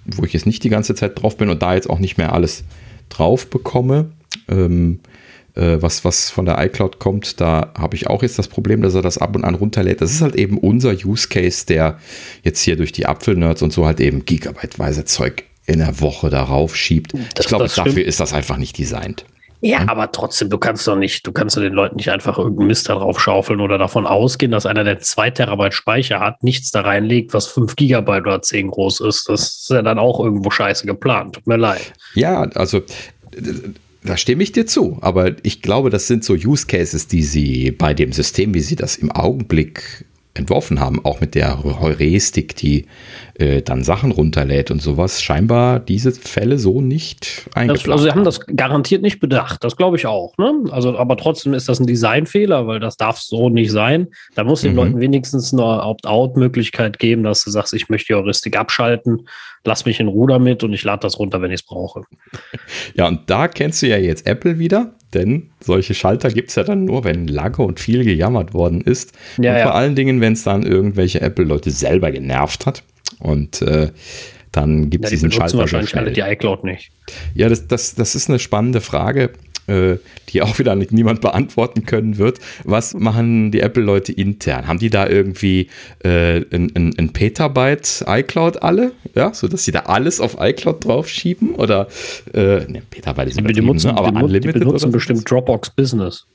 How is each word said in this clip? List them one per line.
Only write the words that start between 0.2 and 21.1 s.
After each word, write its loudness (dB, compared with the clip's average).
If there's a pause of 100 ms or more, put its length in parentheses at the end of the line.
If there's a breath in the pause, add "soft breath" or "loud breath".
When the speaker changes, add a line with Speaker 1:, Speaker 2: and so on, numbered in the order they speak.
Speaker 1:
ich -2
jetzt -2
nicht 0
die 0
ganze 0
Zeit -4
drauf 0
bin 2
und -2
da 2
jetzt 0
auch -2
nicht -2
mehr 0
alles 0 (460 loud breath)
drauf 0
bekomme, 0 (360)
ähm, 2 (560 loud breath)
äh, 2
was, -2
was 0
von -2
der 0
iCloud -2
kommt, -2
da 0
hab -4
ich -4
auch 0
jetzt -2
das -2
Problem, 0
dass 2
er 2
das -2
ab -2
und -2
an 0
runterlädt. 0
Das 0
ist 0
halt 2
eben 2
unser 4
Use -2
Case, 0
der 2 (440 loud breath)
jetzt 0
hier 2
durch -2
die -4
Apfelnerds 0
und 2
so 2
halt 2
eben 2
gigabyteweise -4
Zeug -2 (220)
in 2
der 0
Woche 0
darauf 0
schiebt. 0 (220 loud breath)
Speaker 2:
Das, 0
Speaker 1:
Ich -2
glaube, 2
Speaker 2:
das -2
stimmt. 0
Speaker 1:
dafür 2
ist -2
das -2
einfach -4
nicht -6
designt. -8 (380 soft breath)
Speaker 2:
Ja, 0
Speaker 1:
Hm? 2
Speaker 2:
aber -2
trotzdem, -4
du 0
kannst -2
doch 2
nicht, -2